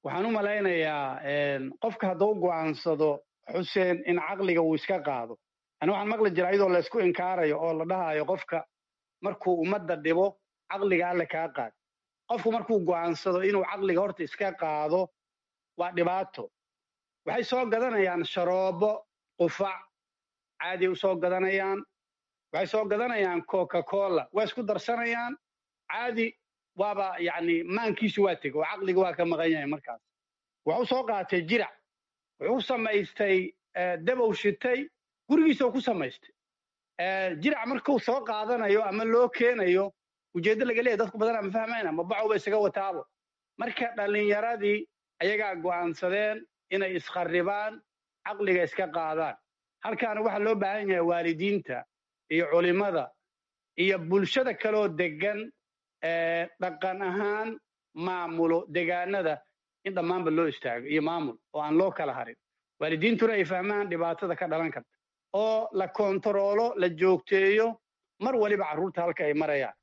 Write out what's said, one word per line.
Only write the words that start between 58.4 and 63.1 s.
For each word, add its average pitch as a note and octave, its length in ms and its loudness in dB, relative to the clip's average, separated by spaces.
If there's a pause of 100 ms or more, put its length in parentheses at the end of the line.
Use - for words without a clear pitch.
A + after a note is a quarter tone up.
deegaanada F3 720 -2 (440)
in G3 100 -6
dhammaanba E3+ 360 0
loo D#3+ 160 2
istaago B2 400 -6
iyo D3+ 140 0
maamul D#3 360 -4 (160)
oo D3+ 80 -4
aan D3+ 160 0
loo F#3 140 4
kala D3 220 -4
harin. A#2 220 -10 (440)
Waalidiintuna G#3 540 2